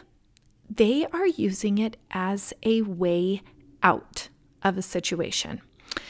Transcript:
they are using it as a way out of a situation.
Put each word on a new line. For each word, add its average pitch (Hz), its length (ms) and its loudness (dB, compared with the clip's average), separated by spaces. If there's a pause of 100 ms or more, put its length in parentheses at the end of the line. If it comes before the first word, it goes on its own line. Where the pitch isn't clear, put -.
(720)
they 240 420 4
are 349 140 0
using 202 500 0
it 220 220 -2 (120)
as 190 520 -2
a 226 180 4
way 180 600 0 (400)
out - 480 0 (320)
of 190 160 0
a 185 40 -2
situation. - 760 -4 (500)